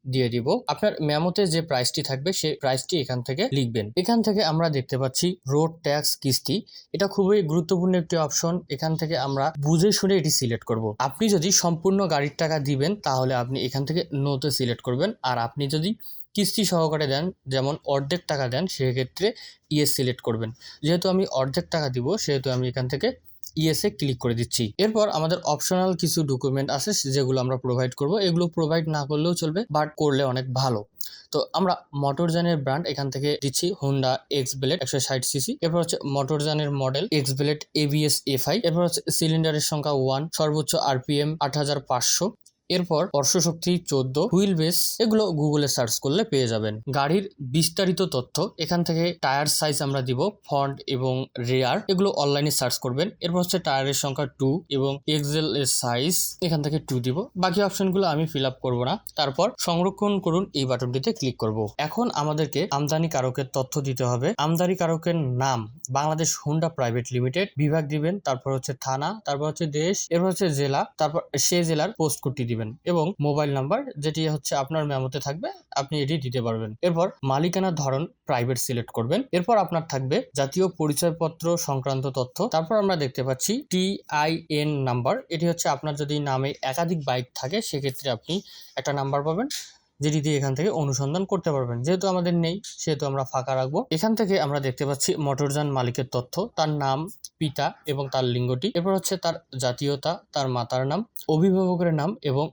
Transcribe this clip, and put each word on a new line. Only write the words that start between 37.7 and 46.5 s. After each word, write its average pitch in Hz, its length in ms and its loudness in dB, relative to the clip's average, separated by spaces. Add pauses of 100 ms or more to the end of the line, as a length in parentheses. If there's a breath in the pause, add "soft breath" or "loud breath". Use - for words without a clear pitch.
এবিএস 147 340 2 (180)
এফআই। 143 220 0 (120)
এরপর 165 180 2
হচ্ছে - 160 -2 (160)
সিলিন্ডারের 160 520 2
সংখ্যা 147 320 0
ওয়ান, 135 200 2 (160)
সর্বোচ্চ 156 340 2 (180)
আরপিএম 143 400 0 (160)
আট 135 140 -2
হাজার 143 180 0 (120)
পাঁচশো। 131 360 2 (500)
এরপর 170 260 2 (100)
স্পর্শ 139 200 2 (140)
শক্তি 165 260 0 (180)
চোদ্দ, 131 260 0 (160)
হুইল 196 280 4
বেস, 170 180 2 (260)
এগুলো 214 200 4 (160)
Google-এ 147 360 2
সার্চ 117 180 0 (100)
করলে 156 180 2 (100)
পেয়ে 127 200 4